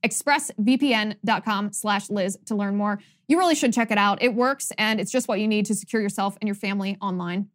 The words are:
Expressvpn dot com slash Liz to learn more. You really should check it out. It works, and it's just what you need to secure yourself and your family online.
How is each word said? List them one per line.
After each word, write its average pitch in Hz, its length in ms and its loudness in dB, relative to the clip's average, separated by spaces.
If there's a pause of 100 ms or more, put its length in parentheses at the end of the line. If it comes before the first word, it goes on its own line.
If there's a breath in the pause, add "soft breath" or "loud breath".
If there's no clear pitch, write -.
Expressvpn 240 1200 2
dot 214 200 0
com 208 280 -2
slash 202 360 -2
Liz 196 380 -2
to 226 80 -4
learn 202 220 0
more. 208 240 -2 (260 loud breath)
You 330 140 4
really 339 160 4
should 254 160 2
check 226 180 2
it 208 80 2
out. 202 240 2
It 240 120 2
works, 254 440 0
and 220 220 0
it's 214 100 -4
just 254 160 0
what 208 140 0
you 214 80 0
need 214 180 2
to 220 80 0
secure 220 260 -4
yourself 196 400 -2
and 214 60 -4
your 202 80 -2
family 196 480 -4
online. 185 520 -4